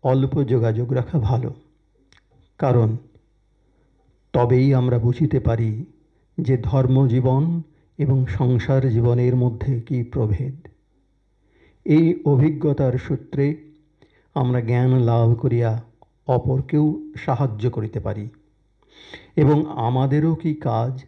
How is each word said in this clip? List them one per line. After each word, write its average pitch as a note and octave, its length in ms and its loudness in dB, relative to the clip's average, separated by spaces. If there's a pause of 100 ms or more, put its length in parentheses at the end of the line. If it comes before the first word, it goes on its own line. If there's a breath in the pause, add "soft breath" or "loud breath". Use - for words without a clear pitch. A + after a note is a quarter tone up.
অল্প C3+ 420 0
যোগাযোগ A#2 480 0
রাখা B2+ 260 -2
ভালো, A#2+ 360 -2 (1040)
কারণ A#2+ 380 2 (1400)
তবেই B2+ 420 4
আমরা B2 240 2
বুঝিতে B2 420 0
পারি A2+ 440 -2 (540)
যে C3 180 0
ধর্মজীবন C3 1040 2 (360 soft breath)
এবং C3+ 280 0
সংসার C3 640 0
জীবনের A#2+ 460 2
মধ্যে B2 440 -2
কী B2 220 -4
প্রভেদ। A#2+ 640 -4 (1200 soft breath)
এই E3 400 2
অভিজ্ঞতার C#3 760 2
সূত্রে - 760 -4 (600 soft breath)
আমরা B2+ 260 0
জ্ঞান B2 380 2
লাভ A#2 420 4
করিয়া A#2 420 0 (440)
অপরকেও C3+ 760 0 (140)
সাহায্য A#2 540 -2
করিতে A2 300 -6
পারি G#2 280 -8 (1080 loud breath)
এবং D3+ 320 4
আমাদেরও C3+ 680 0
কী D#3 200 -4
কাজ B2 540 -4